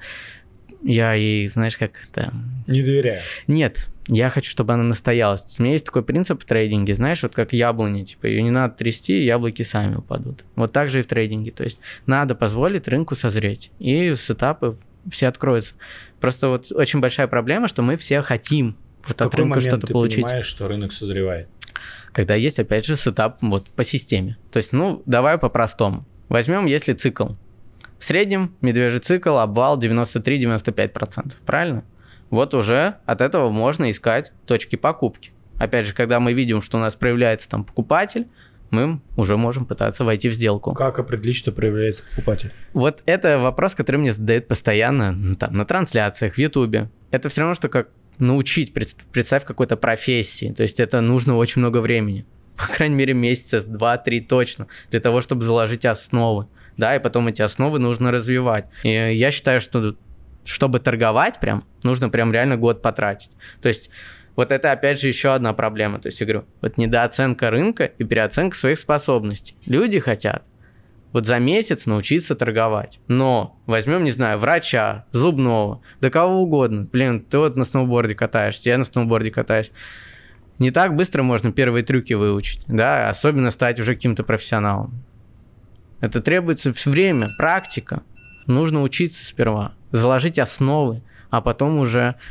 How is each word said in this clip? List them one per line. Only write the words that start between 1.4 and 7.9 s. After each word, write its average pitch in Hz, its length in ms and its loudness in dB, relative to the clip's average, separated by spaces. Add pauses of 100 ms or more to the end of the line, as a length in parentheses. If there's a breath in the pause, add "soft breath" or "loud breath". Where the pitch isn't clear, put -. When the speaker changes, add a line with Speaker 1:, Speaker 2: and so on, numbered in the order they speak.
Speaker 1:
знаешь, 113 300 -2
как 107 140 -4 (200)
это - 200 -6 (360)
Speaker 2:
Не 135 160 2
доверяю. 127 380 0 (260 loud breath)
Speaker 1:
Нет, 147 420 0 (180)
я 120 220 4
хочу, 131 200 -2
чтобы 117 240 -2
она 117 100 2
настоялась. 117 760 0
У 123 60 2
меня 127 100 2
есть 151 120 -2
такой - 180 -2
принцип 165 380 -2
в - 40 -18
трейдинге, 107 500 2
знаешь, 139 280 0
вот 120 100 -4
как 117 200 -2
яблони, 113 500 0